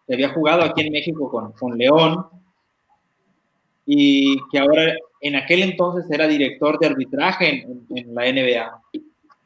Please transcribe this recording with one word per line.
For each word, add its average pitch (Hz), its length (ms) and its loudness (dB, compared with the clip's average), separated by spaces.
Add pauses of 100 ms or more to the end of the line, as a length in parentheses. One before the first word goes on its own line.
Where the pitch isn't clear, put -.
que 127 60 -4
había 135 160 0
jugado 160 340 2
aquí 156 180 0
en 151 120 -4
México 147 360 -4
con, 110 240 -8
con 120 240 -8
León 160 480 4 (1600)
y 139 520 4 (120)
que 143 100 0
ahora 156 340 4 (280)
en 147 140 -4
aquel 175 280 2
entonces 180 460 -2
era 156 180 0
director 147 520 0
de 160 80 2
arbitraje 143 640 -2
en, 123 400 -8
en, 127 80 -10
en 120 180 -12
la 120 120 -2
N 131 160 0
B 123 140 2
A. 113 240 -8 (640)